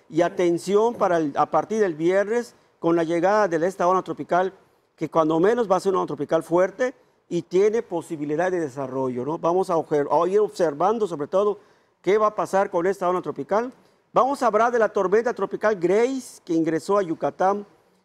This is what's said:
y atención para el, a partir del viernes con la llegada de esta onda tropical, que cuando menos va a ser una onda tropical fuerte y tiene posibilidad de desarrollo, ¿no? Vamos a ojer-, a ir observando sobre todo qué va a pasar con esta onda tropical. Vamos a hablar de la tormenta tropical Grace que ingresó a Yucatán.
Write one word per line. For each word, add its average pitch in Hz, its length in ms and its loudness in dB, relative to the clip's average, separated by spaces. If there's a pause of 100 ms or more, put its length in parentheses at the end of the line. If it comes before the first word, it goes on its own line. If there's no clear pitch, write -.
y 160 120 0
atención 180 760 0
para 190 220 0
el, 151 200 -2
a 127 80 2
partir 165 340 -2
del 190 140 0
viernes 196 600 0 (240)
con 170 160 2
la 170 80 2
llegada 175 440 2
de 165 200 0
esta 180 200 0
onda 185 140 2
tropical, 170 500 -2 (440)
que 156 160 -8
cuando 160 280 2
menos 220 300 2
va 190 60 4
a 175 40 0
ser 190 120 -2
una 180 100 0
onda 165 60 -4
tropical 151 340 -2
fuerte 185 540 0 (340)
y 170 140 -4
tiene 214 400 2
posibilidad 160 680 -4
de 180 80 -2
desarrollo, 131 640 -4
¿no? 160 120 -4
Vamos 180 320 0
a 170 80 2
ojer-, 147 320 0
a 170 180 2
ir 196 120 2
observando 190 680 0
sobre 147 200 -6
todo 202 320 0 (420)
qué 196 160 2
va 214 100 2
a 214 80 -2
pasar 196 360 0
con 175 160 0
esta 190 200 -2
onda 180 140 0
tropical. 190 500 -4 (400)
Vamos 254 300 2
a 247 60 2
hablar 220 240 2
de 240 80 0
la 208 100 2
tormenta 208 440 0
tropical 202 420 -2
Grace 226 680 -2
que 170 100 -6
ingresó 160 440 0
a 202 60 2
Yucatán. 180 640 -2 (380)